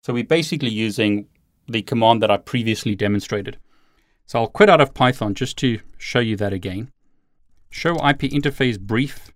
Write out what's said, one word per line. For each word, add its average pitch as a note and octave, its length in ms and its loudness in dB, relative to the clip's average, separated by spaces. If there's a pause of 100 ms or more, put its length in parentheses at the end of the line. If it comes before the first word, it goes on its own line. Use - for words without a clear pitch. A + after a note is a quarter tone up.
So B2 100 -4
we're A#2+ 100 -2
basically D3+ 460 0
using G#2+ 560 0 (400)
the A2+ 160 -4
command A2+ 400 4
that G#2+ 80 4
I G2+ 60 4
previously A2 580 -2
demonstrated. G2+ 640 -2 (680)
So - 140 -4
I'll A2+ 80 2
quit G3+ 240 6
out D#3+ 100 8
of C3+ 140 2
Python A#2+ 400 0
just - 240 -6
to A#2 220 -2 (180)
show - 220 0
you A2 160 0
that G2+ 160 -2
again. F#2+ 380 -8 (800)
Show E3+ 300 -2
I C#3+ 120 2
P C#3 180 -2
interface C#3 480 0
brief A2 580 -4